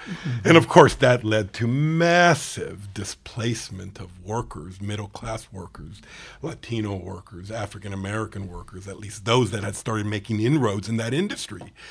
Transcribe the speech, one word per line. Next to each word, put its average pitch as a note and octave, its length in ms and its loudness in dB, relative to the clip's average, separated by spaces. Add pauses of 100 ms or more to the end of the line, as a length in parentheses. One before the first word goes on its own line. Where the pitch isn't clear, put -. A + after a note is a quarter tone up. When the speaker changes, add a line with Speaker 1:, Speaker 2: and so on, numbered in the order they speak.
Speaker 1:
Mm-hmm. B2+ 420 -2
Speaker 2:
And E3 80 10
of - 120 8
course, - 260 10
that B2 300 4
led A2 300 0
to A#2 120 -2
massive D#3 1300 2
displacement G#2 1040 -8
of F2+ 260 -18
workers, F#2+ 560 -8
middle-class G#2 720 -8
workers, - 500 -16 (420)
Latino A2+ 520 -6
workers, F#2 560 -12
African-American G2+ 960 -8
workers, F2+ 400 -14
at F#2+ 140 -14
least G2+ 240 -14
those A#2+ 260 4
that G#2 140 -6
had G#2 100 -6
started G#2+ 320 -4
making G#2 360 -2
inroads A2 460 2
in A2+ 100 -2
that A2+ 140 -4
industry. D#3 600 -6 (180)